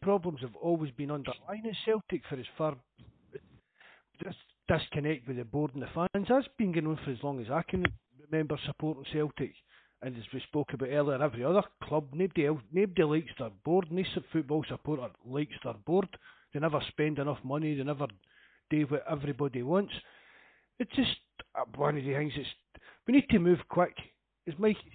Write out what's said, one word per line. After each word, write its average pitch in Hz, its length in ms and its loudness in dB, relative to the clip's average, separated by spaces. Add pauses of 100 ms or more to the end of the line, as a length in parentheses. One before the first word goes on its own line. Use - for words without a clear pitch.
problems 180 380 0
have 117 160 -8
always 156 360 0
been 143 180 -6
underlying 147 560 -6
at 214 80 -4 (100)
Celtic 220 440 0
for 147 80 -4
as 123 100 -8 (120)
far, 156 160 0 (580)
this - 1000 -16 (340)
disconnect 147 580 0
with 131 100 -4
the 120 80 -6
board 139 300 -2
and 135 80 -8
the 107 120 -8
fans, 185 340 -2
that's 254 200 4 (100)
been 190 140 2
going 160 140 0
on 156 180 0
for 143 60 -4
as 117 120 -6
long 139 180 -4
as 110 100 -8
I 160 120 0
can 185 220 -2 (460)
remember 151 360 0
supporting 143 460 -6
Celtic. 151 400 -2 (500)
And 127 140 -8
as 113 160 -10
we 131 160 -6
spoke 147 240 -2
about 131 160 -4
earlier, 143 340 2
every 120 220 0
other 185 180 4 (200)
club, 151 300 -2
nobody 165 340 2
else, 147 140 2 (120)
nobody 180 320 2
likes 151 340 0
their 120 120 -6 (140)
board, 175 260 4
no 180 120 0 (120)
su-, 139 80 -2 (100)
football 151 360 0
supporter 127 400 -4 (180)
likes 147 360 -4
their 117 120 -4 (120)
board. 185 220 2 (440)
They 143 80 -4
never 151 280 2
spend 151 300 0
enough 139 260 -2
money, 151 300 0
they 135 100 -2
never 143 220 -2 (640)
do 151 180 4
what 143 220 0
everybody 139 520 -2
wants. 185 300 2 (840)
It's - 180 -4
just, 254 140 4 (440)
uh, 127 100 -2 (120)
one 147 220 2
of 131 60 -4
the 135 100 0
things 147 220 0
that's, 127 120 -6 (580)
we 240 80 4
need 285 160 8
to 220 80 8
move 175 200 8 (100)
quick. - 260 2 (540)
As 156 100 -8
Mikey 214 360 2